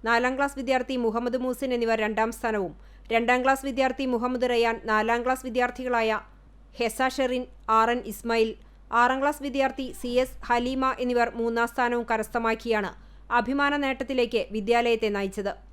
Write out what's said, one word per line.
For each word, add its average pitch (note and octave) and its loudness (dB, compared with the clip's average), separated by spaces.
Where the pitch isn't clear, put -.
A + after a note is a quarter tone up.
നാലാം A#3+ 4
ക്ലാസ് C#4 -2
വിദ്യാർത്ഥി B3+ 0
മുഹമ്മദ് A#3 0
മൂസിൻ B3+ -2
എന്നിവർ A3+ 2
രണ്ടാം A3 0
സ്ഥാനവും, G#3 -2
രണ്ടാം A#3 4
ക്ലാസ് C4+ 2
വിദ്യാർത്ഥി C4 0
മുഹമ്മദ് B3 0
റയാൻ, A#3 2
നാലാം A3+ 2
ക്ലാസ് B3+ -2
വിദ്യാർത്ഥികളായ A#3+ 0
ഹെസ A#3 0
ഷെറിൻ, B3+ 0
ആർ A3+ 4
എൻ B3 -4
ഇസ്മായിൽ, A3+ 0
ആറാം B3 4
ക്ലാസ് D4 0
വിദ്യാർത്ഥി C4+ -2
സി B3 -6
എസ് B3+ -6
ഹലീമ B3+ 0
എന്നിവർ A#3+ 2
മൂന്നാം A#3 0
സ്ഥാനവും A#3+ 0
കരസ്ഥമാക്കിയാണ് A3+ -2
അഭിമാന C#4 0
നേട്ടത്തിലേക്ക് B3+ 0
വിദ്യാലയത്തെ A3+ 2
നയിച്ചത്. G3 -4